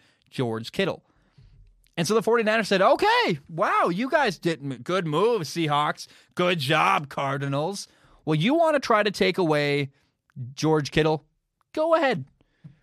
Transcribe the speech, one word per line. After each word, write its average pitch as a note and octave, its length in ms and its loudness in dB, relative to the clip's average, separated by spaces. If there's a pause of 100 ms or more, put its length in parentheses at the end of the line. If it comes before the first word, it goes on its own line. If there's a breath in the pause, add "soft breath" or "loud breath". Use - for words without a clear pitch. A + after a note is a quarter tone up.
(300 soft breath)
George A2+ 420 -6
Kittle. F3 320 -4 (920 soft breath)
And E3+ 120 -2
so G#3 60 0
the A3 80 4
forty-niners A3 460 0
said, F#3+ 140 2
"Okay, E4 580 2 (100)
wow, C4+ 400 0
you G#3+ 200 -4
guys C#4 280 0
did E3 240 -4
m-, C3+ 220 -8
good F3+ 240 -2
move, F#3 360 0
Seahawks. D3+ 640 -2 (280 soft breath)
Good F3+ 240 0
job, D#3 500 2
Cardinals. C#3 800 -4 (380 soft breath)
Well, D#3 100 0
you F#3 180 2
wanna D#4 260 2
try G#3+ 240 2
to G#3 80 0
take F#3 260 0
away D3 520 0 (640)
George D#3 380 0
Kittle? D#3 320 0 (500)
Go D#4+ 220 2
ahead, B3+ 300 0 (580 loud breath)